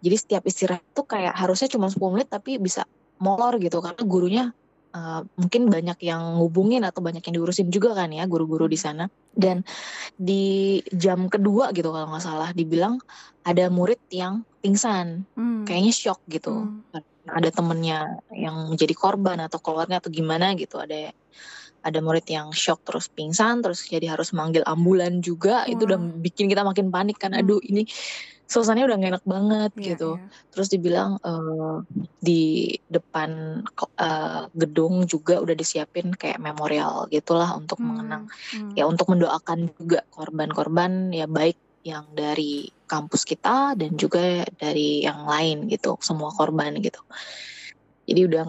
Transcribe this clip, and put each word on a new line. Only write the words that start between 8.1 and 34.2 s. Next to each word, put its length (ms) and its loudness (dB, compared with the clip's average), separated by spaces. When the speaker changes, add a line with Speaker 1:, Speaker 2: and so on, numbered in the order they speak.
Speaker 1:
ya 160 -4
guru-guru 420 2
di 100 0
Speaker 2:
Hmm. 0 -
Speaker 1:
sana. 260 -4
Dan 280 4
di 640 2
jam 360 2
kedua 460 4
gitu 180 0
kalau 180 -4
nggak 120 -6
salah 300 -2
dibilang 440 2
ada 260 4
murid 260 2
yang 300 -4
pingsan, 600 2
Speaker 2:
Hmm. 320 -2
Speaker 1:
kayaknya 280 4
shock 260 -2
gitu. 380 -4
Speaker 2:
Hmm. 140 -12
Speaker 1:
Ada 240 2
temennya 640 -2
yang 380 -4
menjadi 240 4
korban 480 2
atau 180 -8
keluarga 400 -2
atau 80 -8
gimana 480 0
gitu, 220 -8
ada, 300 -8
ada 180 -2
murid 260 2
yang 260 -6
shock 320 0
terus 240 -4
pingsan, 540 2
terus 220 -4
jadi 300 -2
harus 180 -4
manggil 320 2
ambulan 560 4
juga, 480 2
itu 180 0
udah 80 4
Speaker 2:
Wah. 240 -4
Speaker 1:
bikin 300 0
kita 160 2
makin 260 2
panik 280 0
kan, 120 -4
Speaker 2:
Hmm. 40 -2
Speaker 1:
"Aduh 280 4
ini 200 2
suasananya 440 4
udah 60 0
nggak 200 2
enak 80 -12
banget," 480 2
Speaker 2:
Iya, 200 -4
Speaker 1:
gitu. 140 -4
Speaker 2:
iya. 240 -8
Speaker 1:
Terus 200 -2
dibilang, 500 2
eee, 540 -4
di 180 6
depan 720 -4
ko-, 220 -6
eee, 420 -2